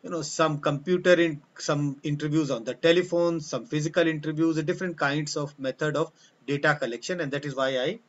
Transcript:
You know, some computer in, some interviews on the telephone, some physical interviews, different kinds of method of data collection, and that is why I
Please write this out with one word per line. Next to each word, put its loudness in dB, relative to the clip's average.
You -10
know, -4
some 0
computer 4
in, 2
some 0
interviews 0
on -2
the -6
telephone, 2
some -6
physical 0
interviews, 0
different -4
kinds -2
of -6
method -2
of -2
data 2
collection, -6
and -4
that -6
is -8
why 0
I -2